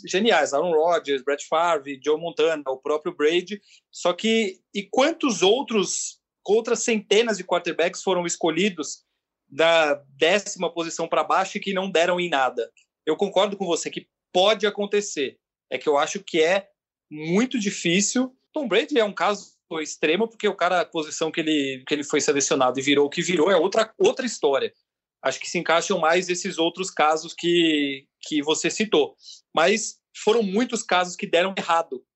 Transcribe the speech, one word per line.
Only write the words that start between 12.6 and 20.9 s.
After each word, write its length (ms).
Eu 100
concordo 400
com 80
você 260
que 180
pode 340
acontecer, 720
é 80
que 100
eu 80
acho 240
que 220
é 260
muito 480
difícil. 800
Tom 140
Brady 320
é 60
um 80
caso 420
extremo, 460
porque 220
o 80
cara, 240
a 40
posição 460